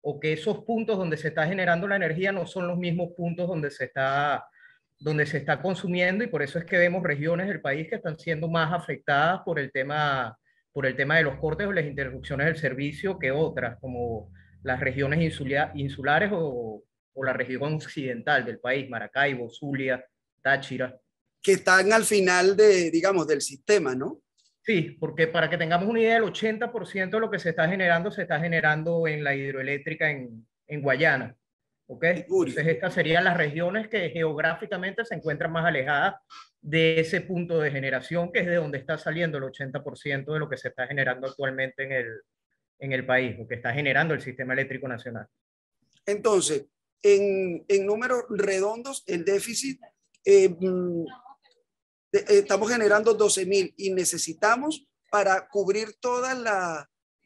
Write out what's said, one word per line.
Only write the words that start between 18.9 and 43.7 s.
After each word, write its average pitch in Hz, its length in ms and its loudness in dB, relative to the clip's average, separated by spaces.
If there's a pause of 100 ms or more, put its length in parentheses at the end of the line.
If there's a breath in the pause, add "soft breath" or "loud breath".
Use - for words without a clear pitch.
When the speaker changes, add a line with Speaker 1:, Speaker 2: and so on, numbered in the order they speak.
Speaker 1:
Zulia, 131 520 -4 (380)
Táchira. 131 580 -2 (440)
Speaker 2:
Que 196 100 6
están 190 400 6
al 220 120 6
final 185 520 4
de, 190 320 8
digamos, 170 380 2
del 143 140 2
sistema, 143 520 2
¿no? 156 300 -6 (400)
Speaker 1:
Sí, 180 360 0
porque 160 260 0
para 160 240 0
que 170 80 -2
tengamos 175 320 0
una 226 120 2
idea, 226 160 4
el 226 60 4
ochenta 220 480 -2
por 202 140 -6
ciento 190 320 -4
de 220 40 2
lo 220 100 -2
que 190 80 -4
se 175 100 -2
está 160 180 2
generando, 180 440 2
se 202 100 -8
está 160 180 -2
generando 165 680 0
en 151 160 -2
la 143 100 0
hidroeléctrica 139 800 -4
en, 120 360 -10 (200)
en 151 160 -8
Guayana. 135 520 2 (520)
¿Ok? 131 160 -8
Speaker 2:
Liguria. 170 480 2
Speaker 1:
Entonces, 160 240 0
estas 180 180 -4
serían 170 300 2
las 175 120 4
regiones 170 520 -2
que 185 240 -2
geográficamente 170 920 -2
se 220 120 -8
encuentran 160 360 -4
más 165 140 -2
alejadas 147 480 2 (480 loud breath)
de 160 380 4
ese 160 220 0
punto 170 380 -2
de 151 120 0
generación, 135 600 -2
que 214 100 0
es 180 40 0
de 175 120 0
donde 143 200 -2
está 151 220 -6
saliendo 160 400 -4
el 135 60 -6
ochenta 135 380 -8
por 135 140 -12
ciento 139 340 -6
de 156 80 -2
lo 147 80 -4
que 127 100 -4
se - 100 -10
está 127 180 -6
generando 131 420 -2
actualmente 131 560 -4
en 135 100 -6
el, 120 140 -2 (720)
en 135 160 -8
el 127 100 -2
país, 127 360 0
o 110 80 -14
que 120 80 -8
está 120 180 -4